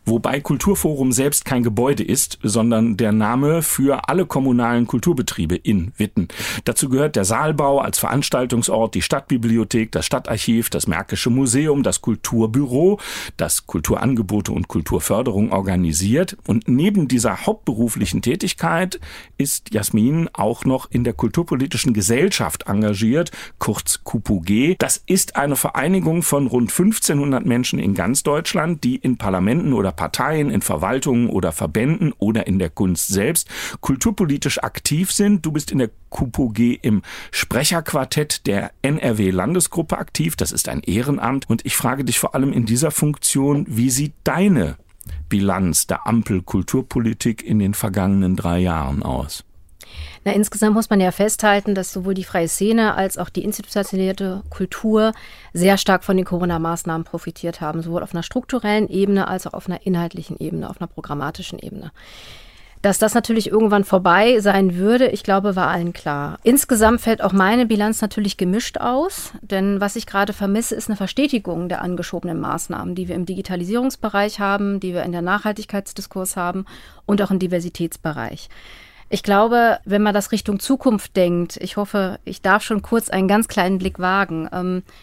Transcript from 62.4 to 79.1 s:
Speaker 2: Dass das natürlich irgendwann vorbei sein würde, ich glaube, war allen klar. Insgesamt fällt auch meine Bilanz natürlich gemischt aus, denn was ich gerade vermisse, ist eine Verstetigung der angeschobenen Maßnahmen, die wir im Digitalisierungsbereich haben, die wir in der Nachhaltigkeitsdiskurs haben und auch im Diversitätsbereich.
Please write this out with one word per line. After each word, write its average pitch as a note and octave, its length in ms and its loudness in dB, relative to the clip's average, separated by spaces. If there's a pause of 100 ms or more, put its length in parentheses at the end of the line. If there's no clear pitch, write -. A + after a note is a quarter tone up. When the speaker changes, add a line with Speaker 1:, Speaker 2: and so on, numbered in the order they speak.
Speaker 2:
Dass G3+ 140 2
das E3+ 160 2
natürlich A3+ 380 0
irgendwann G#3 320 4
vorbei G3 560 4
sein G3 360 4
würde, A3+ 340 4
ich - 120 -4
glaube, G3 340 2
war F3+ 120 2
allen E3+ 260 -2
klar. D3 480 -6
Insgesamt A#3 600 4
fällt A3+ 200 0
auch F#3 100 2
meine G3+ 360 4
Bilanz G#3+ 340 0
natürlich G#3 360 -2
gemischt F#3+ 420 0
aus, C#4 540 -2 (100)
denn G3 360 0
was G3+ 160 -2
ich A#3 120 -8
gerade G3+ 260 0
vermisse, G3+ 400 -2
ist - 160 -6
eine G#3 80 -2
Verstetigung F#3+ 720 -2
der - 140 -4
angeschobenen F3 560 -4
Maßnahmen, - 560 -6
die F3+ 120 -6
wir F3+ 60 -8
im E3+ 140 -4
Digitalisierungsbereich G3+ 1120 -4
haben, G3+ 400 -2
die F#3 160 -6
wir E3+ 80 -2
in F3 80 -4
der F3 100 -4
Nachhaltigkeitsdiskurs G3+ 1120 -4
haben F#3 300 -4 (400)
und G3+ 160 2
auch F#3+ 80 0
im F#3+ 80 2
Diversitätsbereich. E3+ 1120 -4 (600)